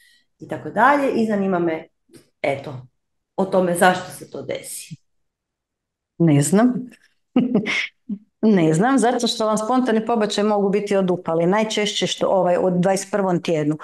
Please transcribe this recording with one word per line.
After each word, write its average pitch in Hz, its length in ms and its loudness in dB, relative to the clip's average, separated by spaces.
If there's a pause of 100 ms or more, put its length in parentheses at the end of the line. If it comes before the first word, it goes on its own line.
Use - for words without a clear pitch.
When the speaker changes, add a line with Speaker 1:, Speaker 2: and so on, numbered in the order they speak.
(380)
Speaker 1:
i 160 100 -18
tako 151 220 -10
dalje. 269 400 2
I 226 160 0
zanima 196 320 0
me, 165 300 -2 (540)
eto, 139 440 -6 (500)
o 190 80 0
tome 185 300 0
zašto 180 360 2
se - 200 -18
to 139 120 -12
desi. - 540 -10 (1200)
Speaker 2:
Ne 147 240 4
znam. 220 300 4 (600)
<laughs> - 920 -4 (200)
Ne 170 280 4
znam, 247 240 2
zato 240 280 0
što 220 200 -2
vam 214 120 0
spontani 220 480 0
pobačaj 208 380 -2
mogu 208 240 0
biti 202 280 0
odupali, 175 500 0
najčešće 208 600 0
što, - 200 -2
ovaj, 180 300 2
u 185 140 0
dvadeset 190 400 0
prvom 190 320 -2
tjednu. 151 420 -2